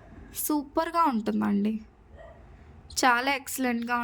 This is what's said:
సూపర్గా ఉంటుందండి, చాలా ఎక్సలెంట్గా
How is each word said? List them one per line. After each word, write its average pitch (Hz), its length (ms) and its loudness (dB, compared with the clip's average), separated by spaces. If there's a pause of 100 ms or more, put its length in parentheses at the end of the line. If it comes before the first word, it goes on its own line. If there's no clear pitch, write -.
(460)
సూపర్గా 320 580 0 (120)
ఉంటుందండి, 208 580 2 (1300)
చాలా 254 300 4 (100)
ఎక్సలెంట్గా 240 640 -2